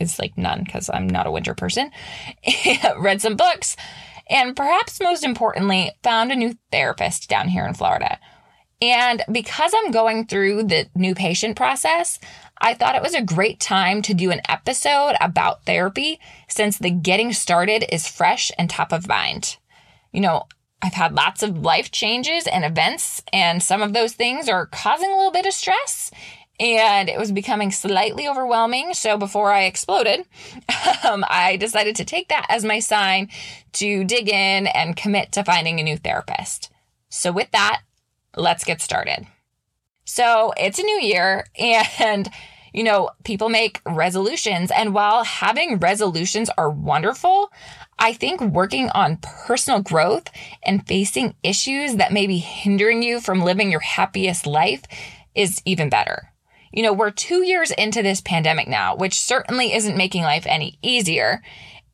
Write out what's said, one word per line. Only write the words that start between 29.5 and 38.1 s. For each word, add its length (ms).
I 120
exploded, 640
<laughs> 400
um, 240
I 280
decided 400
to 100
take 220
that 200
as 160
my 140
sign 500
to 320
dig 260
in 360
and 300
commit 360
to 120
finding 360
a 40
new 140
therapist. 720
So 240
with 200
that, 300